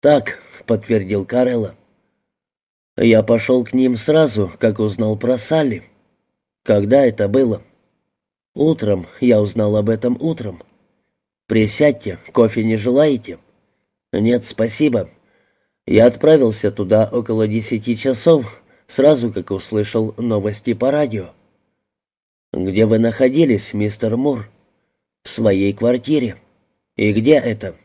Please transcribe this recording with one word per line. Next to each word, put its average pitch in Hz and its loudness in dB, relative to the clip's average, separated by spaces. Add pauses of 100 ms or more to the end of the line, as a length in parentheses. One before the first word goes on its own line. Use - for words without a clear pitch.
"Так", — 143 2 (240)
подтвердил 104 -2
Карелло. 120 -2 (1200)
"Я 113 4
пошёл 117 0
к - -14
ним 127 2
сразу, 113 0
как 110 -2
узнал 107 -2
про 123 -2
Салли". 135 -2 (800)
"Когда 110 2
это 107 0
было?" 113 0 (920)
"Утром. 107 -2 (120)
Я 117 4
узнал 104 0
об 104 0
этом 117 -2
утром". 113 -6 (840)
"Присядьте. 110 0 (120)
Кофе 113 2
не 110 0
желаете?" 123 0 (760)
"Нет, 117 0
спасибо. 113 -2 (760)
Я 110 6
отправился 120 2
туда 107 0
около 110 -2
десяти 110 -4
часов, 135 0 (260)
сразу 135 2
как 98 -8
услышал 107 -4
новости 107 -4
по 120 -2
радио". 117 -4 (1200)
"Где 95 0
вы 110 2
находились, 127 0
мистер 104 -4
Мур?" 123 -4 (720)
"В - -16
своей 101 0
квартире". 123 -2 (580)
"И 107 0
где 113 2
это?" 107 -2